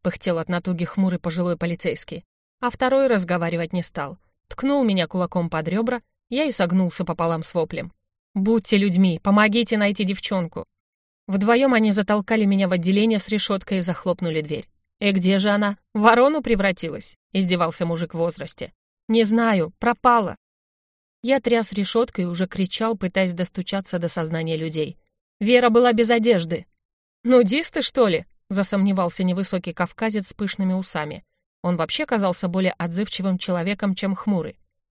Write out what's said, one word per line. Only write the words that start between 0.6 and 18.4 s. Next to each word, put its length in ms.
хмурый 320
пожилой 400
полицейский. 680
А 100
второй 380
разговаривать 680
не 80
стал. 340
Ткнул 360
меня 220
кулаком 440
под 180
ребра, 320
я 140
и 60
согнулся 540
пополам 380
с 100
воплем. 400
«Будьте 460
людьми, 440
помогите 540
найти 280
девчонку!» 640
Вдвоем 440
они 200
затолкали 520
меня 240
в 40
отделение 460
с 100
решеткой 500
и 40
захлопнули 580
дверь. 280
«И 120
где 260
же 120
она? 280
В 60
ворону 420
превратилась?» 760
издевался 540
мужик 280
в 40
возрасте. 540